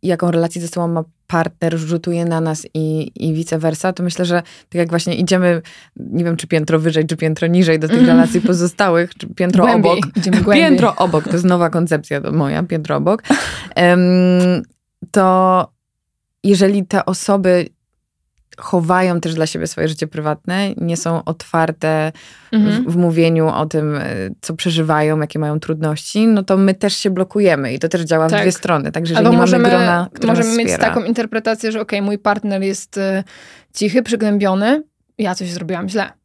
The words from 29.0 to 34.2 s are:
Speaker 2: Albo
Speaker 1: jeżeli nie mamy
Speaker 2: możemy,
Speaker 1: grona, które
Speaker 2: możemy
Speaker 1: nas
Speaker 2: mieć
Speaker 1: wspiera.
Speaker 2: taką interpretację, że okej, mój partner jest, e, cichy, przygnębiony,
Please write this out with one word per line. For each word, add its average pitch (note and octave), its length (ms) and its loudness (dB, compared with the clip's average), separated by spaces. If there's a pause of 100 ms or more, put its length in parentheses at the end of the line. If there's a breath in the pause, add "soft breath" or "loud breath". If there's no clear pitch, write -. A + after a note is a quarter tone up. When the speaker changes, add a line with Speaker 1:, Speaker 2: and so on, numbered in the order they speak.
Speaker 2:
Albo - 140 4
Speaker 1:
jeżeli A#3 60 6
nie - 20 6
mamy B3 240 4
Speaker 2:
możemy, - 60 4
Speaker 1:
grona, - 460 2
które A#3 180 0
Speaker 2:
możemy A3+ 160 0
Speaker 1:
nas A3+ 100 0
Speaker 2:
mieć A#3 100 0
Speaker 1:
wspiera. - 200 0
Speaker 2:
taką A3+ 160 -2
interpretację, A3 680 -4
że A3 80 -6
okej, G#3 220 -4
mój G3+ 160 -4
partner G3+ 440 -2
jest, - 360 -6
e, F#3+ 260 -2 (500 loud breath)
cichy, G#3+ 280 0
przygnębiony, G#3 800 0 (360)